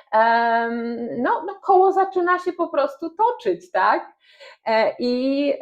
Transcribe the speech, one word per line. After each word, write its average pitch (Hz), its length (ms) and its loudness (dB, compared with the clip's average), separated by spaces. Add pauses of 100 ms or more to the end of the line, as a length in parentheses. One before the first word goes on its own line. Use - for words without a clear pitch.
(120)
em, 233 1080 0
no, 427 260 -2
no, 392 140 -12
koło 381 300 4
zaczyna 359 480 0
się 349 140 -6
po 339 140 -4
prostu 302 420 -4
toczyć, 403 640 -2
tak? 208 420 0 (520)
E, 220 340 0
i, 269 640 0